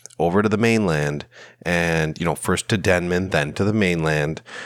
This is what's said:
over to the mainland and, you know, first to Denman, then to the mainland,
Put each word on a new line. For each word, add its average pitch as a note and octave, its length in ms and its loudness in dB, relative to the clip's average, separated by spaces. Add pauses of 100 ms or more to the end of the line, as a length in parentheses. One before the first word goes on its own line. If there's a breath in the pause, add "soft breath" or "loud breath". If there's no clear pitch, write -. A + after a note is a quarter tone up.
(200)
over E2+ 220 2
to G#2+ 80 0
the G#2 80 2
mainland F2 680 2 (360 loud breath)
and, E2 580 0
you F2 60 -4
know, D#2 100 0
first - 340 -4
to F#2+ 80 2
Denman, F2+ 520 0
then D2+ 240 -2
to G2 100 -4
the G#2 100 2
mainland, D#2 680 0 (240 loud breath)